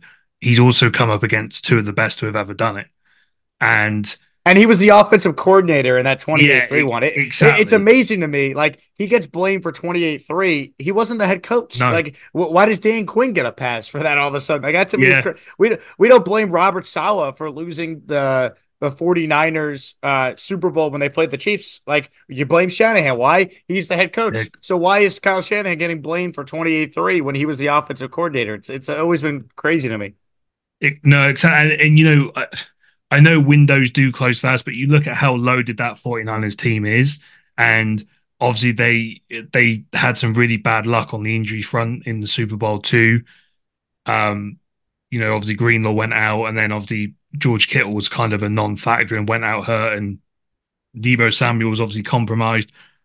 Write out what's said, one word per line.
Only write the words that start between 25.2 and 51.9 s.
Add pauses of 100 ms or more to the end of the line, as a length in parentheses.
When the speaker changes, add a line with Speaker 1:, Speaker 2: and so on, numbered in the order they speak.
Speaker 2:
Kyle
Shanahan
getting
blamed
for
twenty-eight
three
when
he
was
the
offensive
coordinator?
It's,
it's
always
been
crazy
to
me. (640)
Speaker 1:
It,
no,
exa-,
and,
and,
you
know,
I, (680)
I
know
windows
do
close
fast,
but
you
look
at
how
loaded
that
forty-niners
team
is, (400)
and (380)
obviously
they, (320)
they
had
some
really
bad
luck
on
the
injury
front
in
the
Super
Bowl
two. (840)
Um, (520)
you
know,
obviously
Greenlaw
went
out,
and
then
obviously (220)
George
Kittle
was
kind
of
a
non-factor
and
went
out
hurt,
and (760)
Deebo
Samuel
was
obviously